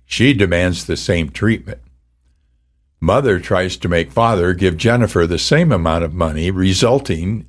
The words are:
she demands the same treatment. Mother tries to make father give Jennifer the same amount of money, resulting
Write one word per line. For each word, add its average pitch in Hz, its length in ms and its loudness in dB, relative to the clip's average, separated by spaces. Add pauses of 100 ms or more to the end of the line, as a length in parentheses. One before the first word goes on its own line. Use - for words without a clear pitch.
she 131 280 2
demands 90 520 0
the 80 120 -4
same 85 320 -2
treatment. - 500 -4 (1200)
Mother 104 400 2
tries 92 380 -2
to - 100 -6
make 85 240 0
father 104 420 2
give 90 220 0
Jennifer 113 500 2
the 85 140 -2
same 156 320 2
amount 85 320 0
of 78 100 -6
money, 82 380 -2
resulting 95 960 0